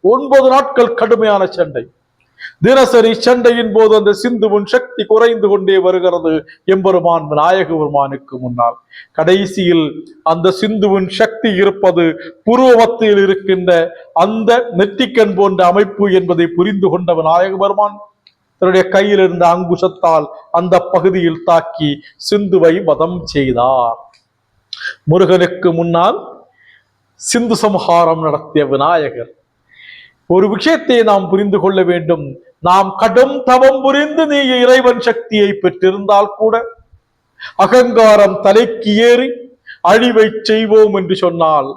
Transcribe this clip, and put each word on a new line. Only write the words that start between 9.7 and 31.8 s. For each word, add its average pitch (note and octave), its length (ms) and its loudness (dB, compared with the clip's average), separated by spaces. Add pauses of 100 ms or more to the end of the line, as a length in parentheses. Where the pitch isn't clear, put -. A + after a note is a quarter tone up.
அந்த E3+ 280 0
சிந்துவின் G3+ 500 -2 (100)
சக்தி A3+ 300 -2 (120)
இருப்பது F#3+ 420 0 (440)
புருவ B3+ 220 2 (120)
மத்தியில் G#3 440 2
இருக்கின்ற F#3+ 460 -2 (520)
அந்த A3 360 0 (200)
நெற்றிக்கண் G#3 600 0
போன்ற F#3+ 220 0 (100)
அமைப்பு G3+ 340 0 (140)
என்பதை E3+ 280 0 (100)
புரிந்து F#3+ 360 -2
கொண்ட F3 260 -2
விநாயக F3 340 0 (100)
பெருமான் G3+ 340 -2 (600)
தன்னுடைய F#3 240 2 (100)
கையில் G3 300 2
இருந்த F3 220 0 (100)
அங்குசத்தால் F3+ 680 -2 (340)
அந்த F3+ 160 0 (180)
பகுதியில் E3+ 560 -2
தாக்கி E3 400 -2 (380)
சிந்துவை F3+ 460 2 (160)
வதம் E3 280 -2 (160)
செய்தார். B2+ 680 -2 (1120)
முருகனுக்கு F3+ 680 2
முன்னால் E3+ 380 -2 (1120)
சிந்து A#3 240 -2 (100)
சம்ஹாரம் E3+ 600 0
நடத்திய D3+ 380 -4 (100)
விநாயகர். C#3 580 -4 (1040)
ஒரு F#3+ 180 4
விஷயத்தை C4+ 440 0 (120)
நாம் G3 220 0
புரிந்து G3 280 0
கொள்ள F#3+ 200 0 (120)